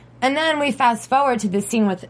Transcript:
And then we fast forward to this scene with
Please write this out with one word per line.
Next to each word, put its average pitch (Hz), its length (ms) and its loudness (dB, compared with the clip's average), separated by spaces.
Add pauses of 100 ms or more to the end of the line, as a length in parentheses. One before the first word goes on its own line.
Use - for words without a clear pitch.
(220)
And 269 160 0
then 311 240 0
we 285 120 0
fast 233 360 0
forward 262 320 2
to 214 80 -2
this 196 200 -2
scene 220 180 2
with 185 240 -2